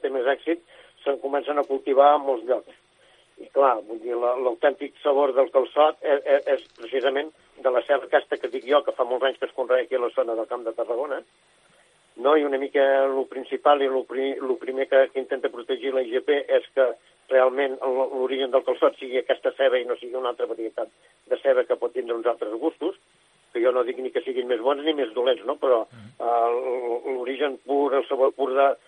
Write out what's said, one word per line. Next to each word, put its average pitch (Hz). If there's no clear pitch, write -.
té 139
més 131
èxit, 160
se'n 139
comencen 139
a 139
cultivar 139
a 151
molts 135
llocs. 120
I -
clar, 135
vull 113
dir, 120
la, 120
l'autèntic 135
sabor 143
del 135
calçot 147
és, 143
és, 143
és 123
precisament 135
de 131
la 123
ceba 139
aquesta 143
que 120
dic 117
jo, 139
que 135
fa 127
molts 127
anys 127
que 127
es -
conrea 127
aquí 131
a 123
la 117
zona 117
del 110
Camp 120
de 113
Tarragona, 123
no? 135
I 151
una 139
mica 139
lo 135
principal 135
i 135
lo 131
pri-, 131
lo 127
primer 131
que, 135
que 135
intenta 127
protegir 123
la 131
I 117
G 127
P 143
és 127
que 131
realment 131
l-, 131
l'origen 131
del 127
calçot 131
sigui 127
aquesta 127
ceba 127
i 120
no 120
sigui 123
una 127
altra 120
varietat 113
de 127
ceba 127
que 120
pot 120
tindre 117
uns 117
altres 117
gustos, 160
que 120
jo 127
no 123
dic 127
ni 127
que 127
siguin 123
més 120
bons 139
ni 156
més 127
dolents, 123
no? 139
Però, 120
eh, 117
l-, 120
l'origen 131
pur, 143
el 131
sabor 135
pur 131
de, 139